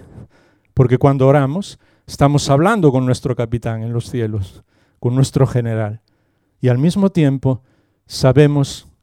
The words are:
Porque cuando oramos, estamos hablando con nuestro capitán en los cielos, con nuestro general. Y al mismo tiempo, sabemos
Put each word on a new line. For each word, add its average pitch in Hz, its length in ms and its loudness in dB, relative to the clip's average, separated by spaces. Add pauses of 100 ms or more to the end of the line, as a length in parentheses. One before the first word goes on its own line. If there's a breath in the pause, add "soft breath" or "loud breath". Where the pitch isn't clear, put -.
(760 loud breath)
Porque 127 240 2
cuando 139 280 2
oramos, 143 520 0 (280)
estamos 143 440 0
hablando 165 400 2
con 127 160 0
nuestro 123 300 -2
capitán 113 460 -6
en 117 100 -6
los 120 180 -6
cielos, 107 540 -6 (340)
con 123 160 -2
nuestro 135 320 0
general. 113 540 -4 (600)
Y 127 80 0
al 123 100 2
mismo 185 320 0
tiempo, 135 520 0 (440)
sabemos 143 800 0 (140)